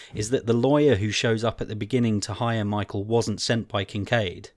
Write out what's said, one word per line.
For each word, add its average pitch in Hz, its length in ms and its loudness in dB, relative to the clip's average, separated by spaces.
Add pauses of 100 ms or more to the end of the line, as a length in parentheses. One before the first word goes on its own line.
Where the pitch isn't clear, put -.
(140)
is 107 180 -6
that 127 140 0
the 117 80 2
lawyer 135 420 6
who 107 160 0
shows 113 340 0
up 110 160 -2
at 113 80 -6
the 113 60 -8
beginning 107 460 2
to 104 120 -6
hire 113 320 -2
Michael 104 400 -4
wasn't 110 340 0
sent 117 300 -2
by 101 160 -2
Kincaid. 104 720 -4